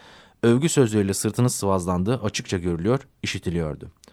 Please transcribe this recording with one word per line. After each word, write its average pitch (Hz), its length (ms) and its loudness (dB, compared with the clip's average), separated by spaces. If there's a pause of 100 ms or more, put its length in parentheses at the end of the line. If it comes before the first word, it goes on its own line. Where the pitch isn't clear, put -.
(440)
övgü 127 260 4
sözleriyle 107 440 2
sırtının 110 340 0
sıvazlandığı 95 720 0
açıkça - 360 -4
görülüyor, 87 420 -2 (240)
işitiliyordu. 82 680 -6 (220)